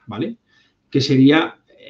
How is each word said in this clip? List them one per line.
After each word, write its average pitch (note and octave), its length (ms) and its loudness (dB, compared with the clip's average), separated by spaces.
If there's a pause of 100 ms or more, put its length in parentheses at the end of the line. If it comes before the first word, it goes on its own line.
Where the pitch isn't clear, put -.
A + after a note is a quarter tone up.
¿vale? A#2 300 -10 (540)
Que C#3 100 -2
sería C#3 560 2 (340)